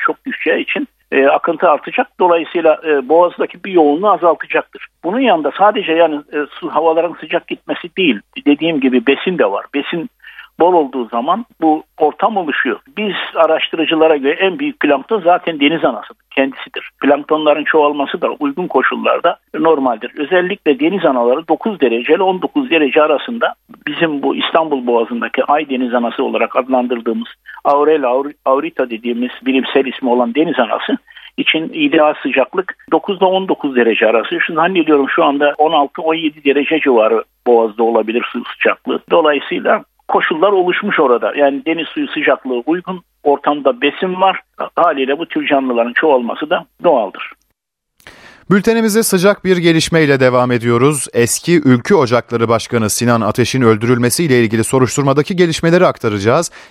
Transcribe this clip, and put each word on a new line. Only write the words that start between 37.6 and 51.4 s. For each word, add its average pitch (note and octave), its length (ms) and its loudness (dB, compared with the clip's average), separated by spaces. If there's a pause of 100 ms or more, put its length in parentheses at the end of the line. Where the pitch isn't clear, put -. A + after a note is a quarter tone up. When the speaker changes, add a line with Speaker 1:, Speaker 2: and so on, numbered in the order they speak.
Speaker 1:
olabilir A2+ 500 0
sı-, A#2+ 100 -6 (100)
sıcaklığı. B2+ 460 -4 (120)
Dolayısıyla E3 720 0 (240)
koşullar F#3 440 0
oluşmuş F#3 480 0
orada. A#2+ 360 0
Yani C#3 300 0
deniz E3 220 -4
suyu D3 200 -6
sıcaklığı C3 580 -2
uygun, F3+ 360 -4 (220)
ortamda C#3 580 0
besin F3+ 400 -2
var. F#3+ 180 2 (360)
Haliyle C#3+ 440 0
bu E3 60 -8
tür D3+ 220 -6
canlıların B2 460 0
çoğalması C3+ 560 0
da G3 160 -4 (180)
doğaldır. B2 480 0 (1200)
Speaker 2:
Bültenimize A3+ 520 2
sıcak G3 420 2
bir F#3 120 2
gelişmeyle D#3+ 640 2
devam B2 320 2
ediyoruz. A#2+ 640 0
Eski D3 520 2